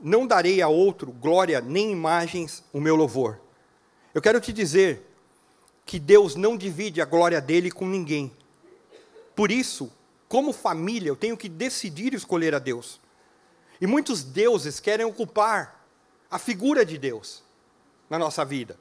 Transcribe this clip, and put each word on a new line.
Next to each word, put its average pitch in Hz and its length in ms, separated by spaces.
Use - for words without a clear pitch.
Não 220 260
darei 185 340
a 165 60
outro 170 420
glória 151 520
nem 196 320
imagens 170 680
o 143 80
meu 156 160
louvor." 123 420
Eu 151 80
quero 220 200
te - 100
dizer 185 580
que - 120
Deus 175 380
não 214 220
divide 180 440
a 151 40
glória 170 340
dele 170 320
com 185 160
ninguém. 151 480
Por 208 160
isso, 226 400
como 269 240
família, 185 560
eu 139 80
tenho 220 220
que 214 100
decidir 196 640
escolher 165 400
a 143 60
Deus. 123 420
E 185 60
muitos 247 360
deuses 151 560
querem 214 260
ocupar 214 800
a - 80
figura 240 460
de 160 120
Deus 123 460
na 156 80
nossa 156 280
vida. 135 360